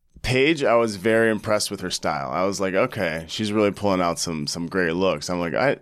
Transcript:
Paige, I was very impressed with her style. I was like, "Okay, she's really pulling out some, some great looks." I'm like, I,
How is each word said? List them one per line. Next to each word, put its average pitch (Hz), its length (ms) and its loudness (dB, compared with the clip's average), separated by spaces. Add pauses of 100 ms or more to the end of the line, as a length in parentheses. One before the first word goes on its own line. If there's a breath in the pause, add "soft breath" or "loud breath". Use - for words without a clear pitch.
(220)
Paige, 139 400 2
I 117 140 4
was 117 180 2
very 110 380 2
impressed 104 400 -2
with 92 80 -8
her 90 100 -6
style. 71 400 -4
I 85 140 0
was 98 160 -2
like, 95 140 0
"Okay, 95 520 -2
she's 107 260 -4
really 104 200 2
pulling 95 280 0
out 85 200 0
some, 78 260 -4
some 85 220 -6
great 87 240 0
looks." 85 360 0
I'm 87 120 -2
like, 85 140 -2
I, 127 280 2